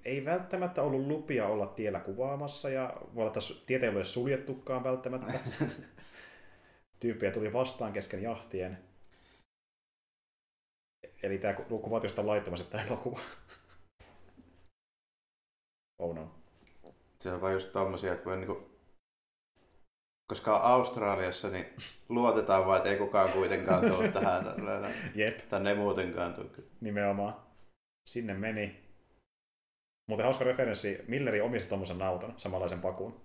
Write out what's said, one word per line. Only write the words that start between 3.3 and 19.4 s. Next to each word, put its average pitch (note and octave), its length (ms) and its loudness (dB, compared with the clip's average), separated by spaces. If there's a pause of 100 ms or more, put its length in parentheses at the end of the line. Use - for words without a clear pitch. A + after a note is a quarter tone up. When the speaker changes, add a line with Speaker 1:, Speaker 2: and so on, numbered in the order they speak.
Speaker 1:
että G#2 40 -2
su-, - 260 -6
tietä B2+ 200 4
ei G#2+ 60 4
ole G2 120 2
suljettukaan C3 800 -2
välttämättä. B2+ 480 -2
Speaker 2:
<laughs> - 1700 -8
Speaker 1:
Tyyppejä G#2+ 320 0
tuli G#2+ 200 -2
vastaan B2 400 -2
kesken G2 300 -6
jahtien. F#2+ 560 -6 (2500)
Eli G2 160 -2
tää G2+ 160 0
ku-, - 240 -6
kuvat A2+ 240 -2
jostain G#2 240 -2
laittomasti G2 440 0
tää G#2+ 160 -4
elokuva. B2 400 -4
<laughs> - 40 -14 (2750)
Oh E2+ 160 -4
no. D#2+ 200 -12 (840)
Speaker 2:
Se F#2 120 -6
on F2+ 80 -6
vaan F#2+ 120 0
just F#2+ 200 -2
tommosia, F#2+ 400 0
että E2+ 120 -6
voi F#2 120 -2
niinku... F#2+ 340 -6 (1600)